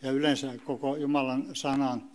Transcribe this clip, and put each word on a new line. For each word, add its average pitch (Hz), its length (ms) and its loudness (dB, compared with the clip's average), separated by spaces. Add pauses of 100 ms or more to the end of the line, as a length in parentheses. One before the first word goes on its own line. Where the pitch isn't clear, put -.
ja 131 100 -2
yleensä 139 420 2 (100)
koko 139 320 -2
Jumalan 139 580 0
sanaan 135 500 0 (100)